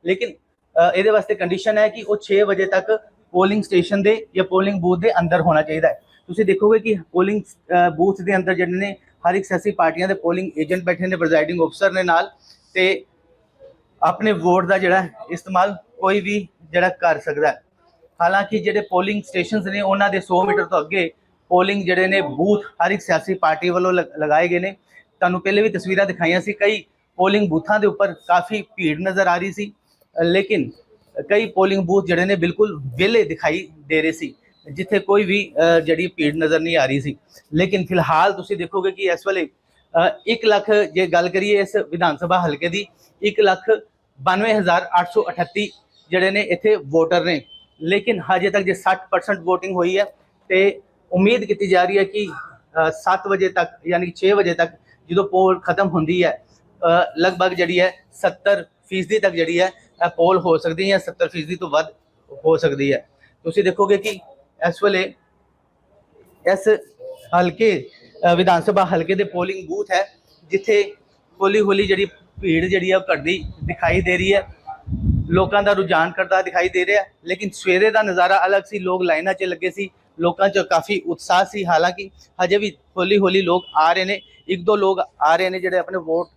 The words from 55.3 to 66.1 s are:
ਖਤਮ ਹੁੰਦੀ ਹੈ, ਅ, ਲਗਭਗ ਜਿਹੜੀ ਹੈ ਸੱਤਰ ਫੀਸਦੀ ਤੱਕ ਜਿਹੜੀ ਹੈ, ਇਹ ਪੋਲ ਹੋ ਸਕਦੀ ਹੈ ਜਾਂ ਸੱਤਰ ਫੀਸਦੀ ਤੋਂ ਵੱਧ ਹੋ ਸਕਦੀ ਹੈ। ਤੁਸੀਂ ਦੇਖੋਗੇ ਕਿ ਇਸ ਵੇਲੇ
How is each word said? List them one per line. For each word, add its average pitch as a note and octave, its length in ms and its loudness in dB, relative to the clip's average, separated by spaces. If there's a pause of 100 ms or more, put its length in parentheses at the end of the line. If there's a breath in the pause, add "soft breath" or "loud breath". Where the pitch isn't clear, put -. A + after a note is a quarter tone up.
ਖਤਮ F#3+ 280 0
ਹੁੰਦੀ E3+ 360 0
ਹੈ, - 220 -2 (160 soft breath)
ਅ, E3+ 560 0
ਲਗਭਗ F#3 360 0
ਜਿਹੜੀ F3 260 0
ਹੈ F3+ 340 0
ਸੱਤਰ G3+ 520 -2 (240)
ਫੀਸਦੀ F#3+ 300 -2
ਤੱਕ G3 140 0
ਜਿਹੜੀ E3 260 0
ਹੈ, F#3 60 4 (400 soft breath)
ਇਹ F3 40 0
ਪੋਲ F3 300 2
ਹੋ E3 180 2
ਸਕਦੀ E3 260 -4
ਹੈ G3 60 0
ਜਾਂ G3 100 2
ਸੱਤਰ E3+ 280 -4
ਫੀਸਦੀ D#3+ 280 -8
ਤੋਂ E3 140 -10
ਵੱਧ D3+ 160 0 (600)
ਹੋ D#3+ 120 4
ਸਕਦੀ C#3 360 0
ਹੈ। - 160 -6 (340 soft breath)
ਤੁਸੀਂ F3+ 200 0
ਦੇਖੋਗੇ G3 340 2
ਕਿ G#3 120 -4 (580)
ਇਸ F3 160 -2
ਵੇਲੇ F#3+ 300 0 (1400)